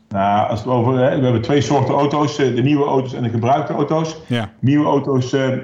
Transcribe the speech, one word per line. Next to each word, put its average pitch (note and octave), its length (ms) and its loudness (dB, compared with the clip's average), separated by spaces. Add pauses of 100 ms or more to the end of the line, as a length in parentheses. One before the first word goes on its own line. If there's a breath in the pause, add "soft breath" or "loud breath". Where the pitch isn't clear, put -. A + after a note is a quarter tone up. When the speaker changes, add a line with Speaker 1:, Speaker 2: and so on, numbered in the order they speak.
Speaker 1:
Nou, G2+ 420 0
als G#2+ 140 -4
we B2+ 60 -4
over, B2 280 2
hè, B2+ 200 2
we C3 60 2
hebben A#2 180 2
twee C#3+ 180 2
soorten C3+ 340 0
auto's, C#3+ 440 0
eh, C3 160 2
de B2 80 0
nieuwe C#3+ 220 2
auto's C#3 300 -2
en D3+ 80 -6
de A#2+ 80 -2
gebruikte A#2+ 420 0
auto's. D#3+ 540 -2
Speaker 2:
Ja. A#2 240 -4 (100)
Speaker 1:
Nieuwe D3 260 2
auto's, C3+ 460 0
eh, C3+ 160 0 (140)